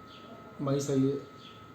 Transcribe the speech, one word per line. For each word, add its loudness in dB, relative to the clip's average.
Mayıs 2
ayı 6